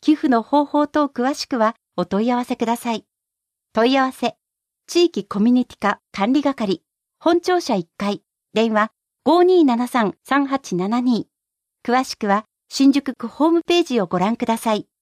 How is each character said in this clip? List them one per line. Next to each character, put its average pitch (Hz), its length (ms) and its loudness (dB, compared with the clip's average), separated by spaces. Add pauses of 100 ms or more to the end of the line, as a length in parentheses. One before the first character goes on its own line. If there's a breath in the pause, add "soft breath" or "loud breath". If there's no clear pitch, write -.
寄 302 160 2
付 294 120 -2
の 233 140 2
方 294 220 2
法 294 240 -2
等 302 180 0
詳 262 260 -2
し - 140 -10
く 269 120 -4
は 226 180 0 (200)
お 180 80 -2
問 202 220 -2
い 247 60 0
合 247 60 0
わ 247 60 -4
せ 247 120 -6
く 247 100 -4
だ 269 100 -2
さ 233 180 -6
い。 208 120 -10 (680)
問 233 200 2
い 277 40 2
合 269 80 2
わ 262 80 -4
せ、 - 240 -6 (520)
地 349 160 2
域 269 200 -2
コ - 140 -8
ミ 226 140 4
ュ - 20 4
ニ 247 100 2
テ - 120 -20
ィ - 20 -20
課 202 220 -4 (100)
管 202 220 -2
理 294 100 2
係、 226 400 -2 (380)
本 349 200 2
庁 359 200 0
舎 262 160 -4
一 175 200 -4
階、 202 260 -6 (300)
電 220 200 0
話、 214 180 0 (320)
五 339 220 4
二 359 200 4
七 247 220 0
三 226 380 -2
三 277 220 0
八 269 280 -6
七 196 260 -2
二。 247 280 0 (560)
詳 247 180 0
し - 140 -10
く 220 100 -6
は、 202 180 0 (240)
新 269 240 4
宿 269 220 -2
区 - 140 -10
ホ 294 200 0
ー - 20 2
ム 330 120 2
ペ 349 180 0
ー 330 40 2
ジ 247 160 -2
を 185 60 -2
ご 175 120 -2
覧 196 160 0
く 240 100 -6
だ 226 140 -2
さ 220 160 -2
い。 208 140 -6 (140)